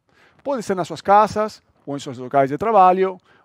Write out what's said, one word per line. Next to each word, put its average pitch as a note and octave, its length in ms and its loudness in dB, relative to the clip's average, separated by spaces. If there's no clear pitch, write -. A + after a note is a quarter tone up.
Pode C4+ 200 -6
ser G3 120 -4
nas F3 140 -6
suas D3+ 100 -12
casas, G#3+ 640 0
ou C#3+ 100 -8
em C#3 60 -10
seus B2+ 160 -14
locais C3 320 0
de C#3+ 80 -6
trabalho, F#3+ 600 2